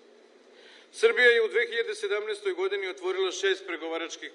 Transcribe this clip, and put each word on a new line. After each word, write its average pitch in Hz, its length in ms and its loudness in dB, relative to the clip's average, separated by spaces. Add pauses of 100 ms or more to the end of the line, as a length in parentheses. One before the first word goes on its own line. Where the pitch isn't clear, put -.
(920)
Srbija 233 380 6
je 233 120 6
u 220 60 2
dve 233 180 2
hiljade 220 280 -4
sedamnaestoj 202 580 -4
godini 190 360 -2
otvorila 185 440 -2
šest 190 340 -2
pregovaračkih 165 680 -6